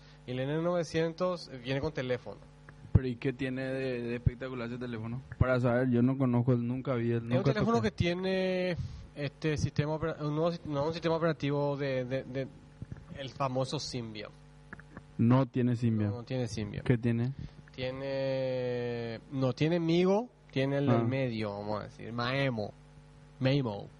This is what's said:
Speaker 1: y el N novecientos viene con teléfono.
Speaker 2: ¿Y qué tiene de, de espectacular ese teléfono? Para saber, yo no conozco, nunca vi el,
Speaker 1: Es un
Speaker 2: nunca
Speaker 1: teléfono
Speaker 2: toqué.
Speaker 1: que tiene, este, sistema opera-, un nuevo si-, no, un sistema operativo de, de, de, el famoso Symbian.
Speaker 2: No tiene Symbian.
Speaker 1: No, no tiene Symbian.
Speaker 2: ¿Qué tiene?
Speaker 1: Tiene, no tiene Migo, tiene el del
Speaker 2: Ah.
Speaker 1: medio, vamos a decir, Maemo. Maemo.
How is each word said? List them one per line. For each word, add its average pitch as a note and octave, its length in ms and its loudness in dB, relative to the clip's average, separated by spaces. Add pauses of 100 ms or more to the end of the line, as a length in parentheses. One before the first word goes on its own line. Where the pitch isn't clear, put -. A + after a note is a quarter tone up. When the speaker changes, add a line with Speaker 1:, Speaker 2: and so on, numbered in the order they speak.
(280)
Speaker 1:
y B2 40 -6
el B2+ 100 -4
N D3 200 -2
novecientos E3+ 880 -2 (140)
viene C3+ 160 -2
con D3+ 140 -4
teléfono. B2+ 580 -6 (560)
Speaker 2:
¿Y B2+ 120 -2
qué C3 160 0
tiene C3 300 -4
de, C3 380 -4
de A#2+ 140 -4
espectacular B2 520 -2
ese B2 100 -6
teléfono? A#2+ 440 -6 (160)
Para B2+ 220 6
saber, B2 300 4
yo A#2+ 120 6
no C3 160 4
conozco, B2 380 4
nunca B2 400 -2
vi A#2 160 0
el, A#2+ 60 2
Speaker 1:
Es A2+ 60 -4
un A#2 60 -8
Speaker 2:
nunca C#3 240 4
Speaker 1:
teléfono G#3+ 240 2
Speaker 2:
toqué. G#3+ 120 2
Speaker 1:
que - 60 -6
tiene, F#3 840 0 (380)
este, D3 420 -2
sistema D3+ 380 0
opera-, D#3 260 -2
un D3 140 -2
nuevo E3 160 2
si-, E3+ 140 -4
no, C#3+ 200 -2
un E3 80 0
sistema E3 220 0
operativo C#3+ 640 0
de, C3 280 -2
de, C3 180 -2
de, B2+ 240 -4 (680)
el C3+ 120 -8
famoso C3 500 -2
Symbian. A2 520 -8 (840)
Speaker 2:
No B2+ 280 6
tiene B2 300 0
Symbian. A2+ 360 2
Speaker 1:
No, A#2+ 60 -4
no A#2+ 60 -10
tiene B2+ 240 -2
Symbian. G2+ 360 -6
Speaker 2:
¿Qué B2 140 6
tiene? A#2 360 0 (420)
Speaker 1:
Tiene, B2+ 1400 -2 (120)
no C3 220 2
tiene D#3+ 260 2
Migo, F3+ 500 4 (220)
tiene C#3 280 0
el C#3+ 80 2
del B2 140 6
Speaker 2:
Ah. - 20 2
Speaker 1:
medio, A#2+ 500 0
vamos G#2 280 -4
a - 40 -8
decir, G#2 260 -14
Maemo. A#2+ 600 -2 (680)
Maemo. B2+ 480 2 (120)